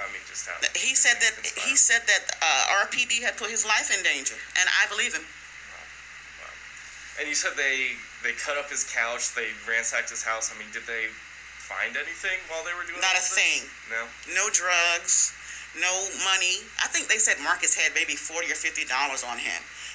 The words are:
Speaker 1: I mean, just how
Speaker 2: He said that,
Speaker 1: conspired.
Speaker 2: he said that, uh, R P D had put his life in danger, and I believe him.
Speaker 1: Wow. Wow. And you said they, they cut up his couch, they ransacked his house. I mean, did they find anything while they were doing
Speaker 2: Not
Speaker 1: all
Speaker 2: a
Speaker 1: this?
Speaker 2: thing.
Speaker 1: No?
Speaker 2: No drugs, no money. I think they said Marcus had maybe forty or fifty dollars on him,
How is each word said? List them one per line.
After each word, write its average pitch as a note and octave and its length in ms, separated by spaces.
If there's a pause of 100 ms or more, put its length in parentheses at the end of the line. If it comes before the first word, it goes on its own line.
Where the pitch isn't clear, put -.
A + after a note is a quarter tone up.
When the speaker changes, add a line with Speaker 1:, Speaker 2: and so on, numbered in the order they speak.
Speaker 1:
I G2 80
mean, G2 160
just - 200
how F2 120 (160)
Speaker 2:
He C4 200
said B3+ 280
that, A3 160
Speaker 1:
conspired. - 240
Speaker 2:
he B3 160
said A#3 320
that, F#3+ 120 (200)
uh, D#3+ 400
R A3+ 80
P B3 160
D A#3 160
had G#3+ 160
put G#3+ 120
his A3 120
life A3 240
in F#3+ 160
danger, C#3+ 320 (240)
and F#3 80
I G3 240
believe A3 240
him. - 80
Speaker 1:
Wow. - 1200
Wow. - 100 (680)
And D3+ 120
you D3 40
said F3+ 200
they, C3+ 400 (240)
they A#2 160
cut C#3+ 240
up C#3 80
his C3+ 240
couch, A#2+ 400
they A2 320
ransacked A#2 480
his A#2 120
house. A2+ 280
I A2 80
mean, G#2+ 160
did A2+ 80
they A2+ 240 (640)
find G#2+ 240
anything E3 400 (160)
while D#3+ 160
they F3 80
were F3 80
doing F3 160
Speaker 2:
Not F#3 160
Speaker 1:
all F3+ 80
Speaker 2:
a - 0
Speaker 1:
this? - 80
Speaker 2:
thing. E3 320 (240)
Speaker 1:
No? A2+ 160 (320)
Speaker 2:
No G#3 160
drugs, F3 800 (480)
no F3 80 (400)
money. F#3 320 (240)
I B3 80
think E4 160
they A3 140
said G#3 180
Marcus E3+ 320
had D#3 240
maybe D#3 240
forty E3 320
or C#3+ 80
fifty D#3 240
dollars C3+ 400
on A#2+ 140
him, G#2 240 (340)